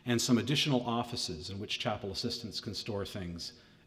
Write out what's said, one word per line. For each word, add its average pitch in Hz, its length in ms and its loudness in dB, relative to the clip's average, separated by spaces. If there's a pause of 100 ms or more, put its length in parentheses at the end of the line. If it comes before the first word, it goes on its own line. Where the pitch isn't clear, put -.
and 120 120 4
some 117 200 6
additional 139 480 4
offices 117 640 -2
in 98 100 -6
which - 180 -2
chapel 101 320 -2
assistants 110 480 -4
can 104 160 -6
store 101 300 -2
things, 87 480 -6 (340)